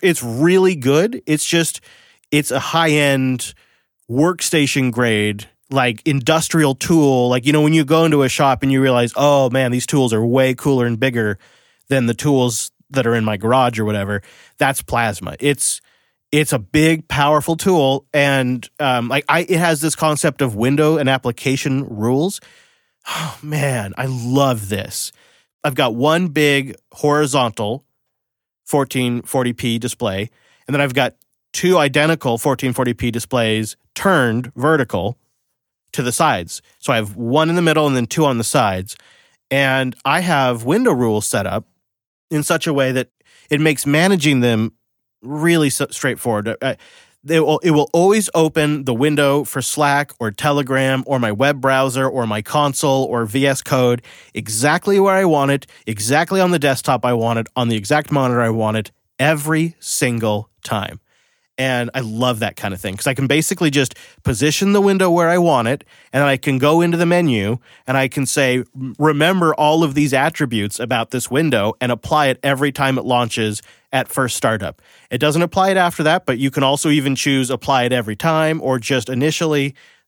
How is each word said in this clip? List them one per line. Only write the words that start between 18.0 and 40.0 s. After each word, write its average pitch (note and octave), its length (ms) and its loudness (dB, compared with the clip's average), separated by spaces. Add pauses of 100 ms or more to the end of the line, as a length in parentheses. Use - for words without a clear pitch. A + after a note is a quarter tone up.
And, C3+ 560 0 (100)
um, B2 280 0
like, C#3 200 -2
I, D#3 120 2
it F3 180 -2
has E3 240 0
this D#3 140 -2
concept D3+ 480 -2
of A2+ 120 -2
window D3 420 2
and C3+ 120 0
application C3+ 760 -2
rules. B2+ 580 -2 (640)
Oh D#3+ 340 -8
man, C3+ 560 -4
I C3 80 -4
love B2 640 0
this. - 420 -6 (520)
I've C#3+ 100 -2
got B2 220 0
one D#3+ 320 2
big C#3+ 480 0 (180)
horizontal C3+ 920 0 (800)
fourteen B2 560 0
forty B2 320 -2
p A#2 260 -4
display, A2 500 -4 (380)
and C3+ 60 -4
then C#3 80 0
I've C3+ 120 -2
got B2 220 0 (380)
two F3+ 240 2
identical D3 600 2
fourteen C3 360 -2
forty B2 200 -2
p A#2+ 180 -4
displays A2 640 -2 (180)
turned B2+ 600 0
vertical B2 640 0 (760)
to C#3 100 -4
the A#2+ 80 -2
sides. A2+ 500 -2 (180)
So - 120 -6
I A#2 60 0
have G#2 180 -6
one C3+ 340 0
in E3+ 60 0
the F3+ 60 2
middle D#3 260 2
and C3+ 80 0
then A#2+ 120 -2
two D#3 180 0
on C3 120 0
the A2+ 60 -2
sides. G2 540 -2 (520)
And C3+ 540 0